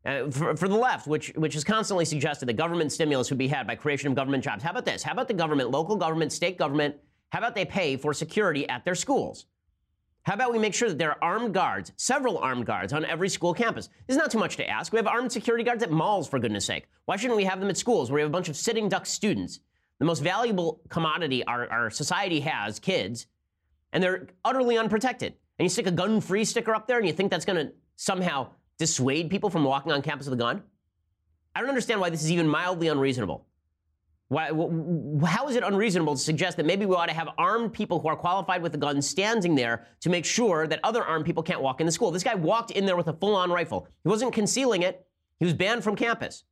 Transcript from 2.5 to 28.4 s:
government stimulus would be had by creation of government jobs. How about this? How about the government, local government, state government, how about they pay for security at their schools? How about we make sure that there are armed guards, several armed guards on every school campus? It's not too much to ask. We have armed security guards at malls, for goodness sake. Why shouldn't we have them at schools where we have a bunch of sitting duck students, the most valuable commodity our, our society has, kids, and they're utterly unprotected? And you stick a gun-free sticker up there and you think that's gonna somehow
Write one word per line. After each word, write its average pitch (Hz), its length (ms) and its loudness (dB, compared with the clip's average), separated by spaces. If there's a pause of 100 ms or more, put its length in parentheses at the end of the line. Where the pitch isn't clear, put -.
government 160 400 0
stimulus 143 360 2
would 139 100 0
be 131 100 2
had 135 180 -2
by 117 80 -4
creation 143 340 -2
of 131 60 2
government 135 300 0
jobs. 110 180 -4
How 165 80 -2
about 214 140 -6
this? 110 180 -4
How 151 80 -6
about - 160 -2
the 226 80 -2
government, 151 380 2
local 165 240 0
government, 160 340 0
state 180 280 -2
government, 147 360 0 (360)
how 185 100 -2
about 240 160 -2
they 190 80 0
pay 156 320 -2
for 147 180 -2
security 160 540 0
at 123 160 -6
their 180 100 0
schools? - 520 -2 (760)
How 185 120 0
about 240 180 4
we 226 80 2
make 214 140 2
sure 233 140 2
that 160 80 0
there 156 140 2
are 147 140 -2
armed 202 300 0
guards, 107 420 0
several 254 420 0
armed 123 280 -2
guards 98 260 -2
on 156 120 -2
every 170 240 -2
school 170 240 -2
campus? 226 360 -2 (180)
It's 262 100 0
not 302 140 2
too 226 80 0
much 180 200 -2
to - 120 -4
ask. 160 220 -4
We 226 60 2
have 214 100 2
armed 240 240 0
security 233 320 0
guards 240 180 0
at 196 80 -2
malls, 160 380 0
for 135 100 -2
goodness 107 280 -2
sake. 82 200 -4 (200)
Why 185 100 0
shouldn't 233 200 0
we 202 80 4
have 190 140 0
them 196 100 -2
at 185 80 0
schools 170 320 2
where 139 80 0
we 151 40 4
have 151 100 2
a - 20 -2
bunch 175 160 -2
of 143 80 -6
sitting 226 320 0
duck 180 180 -2
students, 110 520 -2 (400)
the 143 60 0
most 165 160 2
valuable 180 680 0
commodity 156 580 0
our, 120 220 -2
our 117 220 0
society 175 500 -2
has, 117 380 -4
kids, 120 480 -2 (680)
and 156 80 0
they're 185 280 0 (160)
utterly 240 340 2
unprotected? 220 560 0 (240)
And 151 60 2
you 180 40 2
stick 180 200 0
a - 20 2
gun-free 196 540 2
sticker 226 320 0
up 214 100 -6
there 240 120 2
and 202 100 2
you 151 40 0
think 196 200 0
that's 170 120 -2
gonna 170 280 -2 (240)
somehow 175 540 -2 (280)